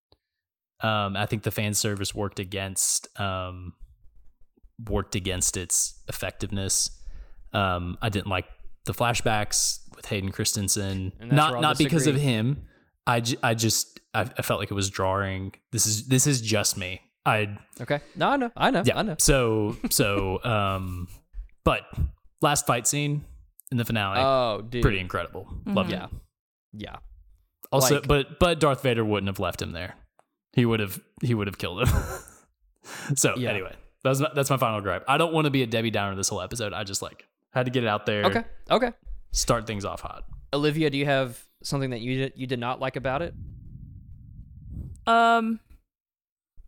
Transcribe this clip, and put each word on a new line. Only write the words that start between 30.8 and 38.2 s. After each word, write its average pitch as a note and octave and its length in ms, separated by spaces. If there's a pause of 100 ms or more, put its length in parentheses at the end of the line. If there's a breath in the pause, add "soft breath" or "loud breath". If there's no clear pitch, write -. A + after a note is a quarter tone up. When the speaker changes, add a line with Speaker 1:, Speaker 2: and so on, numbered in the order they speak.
Speaker 1:
he A#2+ 120
would G2+ 140
have F#2+ 100
killed F#2+ 300
him. - 160
<laughs> - 0 (1120 loud breath)
So, A#2+ 200
Speaker 2:
Yeah. A#2+ 140
Speaker 1:
anyway, F#2+ 260 (260)
that's C3+ 200
my, D3+ 120
that's C#3 160
my C#3+ 60
final A2+ 240
gripe. F#2+ 300
I C#3 80
don't E3 160
wanna D#3 160
be C3+ 120
a B2 60
Debbie A2+ 240
Downer G2+ 240
this G2 140
whole G2 120
episode. G#2 300
I G2 140
just, G2 160
like, - 260 (240)
had B2+ 140
to B2+ 60
get B2 120
it A2+ 60
out G#2 160
there. G#2 180